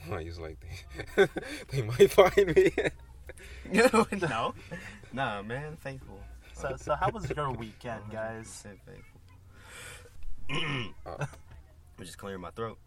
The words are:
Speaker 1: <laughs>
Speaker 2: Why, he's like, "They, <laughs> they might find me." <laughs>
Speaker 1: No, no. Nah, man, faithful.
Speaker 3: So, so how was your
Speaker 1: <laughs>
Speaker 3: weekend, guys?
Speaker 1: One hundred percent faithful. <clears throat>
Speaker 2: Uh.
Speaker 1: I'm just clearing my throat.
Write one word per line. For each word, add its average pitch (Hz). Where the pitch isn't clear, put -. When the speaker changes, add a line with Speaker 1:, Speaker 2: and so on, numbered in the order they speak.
Speaker 1:
<laughs> -
Speaker 2:
Why, 90
he's 82
like, 80
"They, -
<laughs> 294
they 135
might 123
find 185
me." 185
<laughs> 214
Speaker 1:
No, 220
no. 151
Nah, 120
man, 139
faithful. 135
Speaker 3:
So, 135
so 147
how 180
was 202
your 143
Speaker 1:
<laughs> 120
Speaker 3:
weekend, 110
guys? 110
Speaker 1:
One 101
hundred -
percent -
faithful. -
<clears throat> 139
Speaker 2:
Uh. -
Speaker 1:
I'm 95
just 82
clearing 98
my 85
throat. 113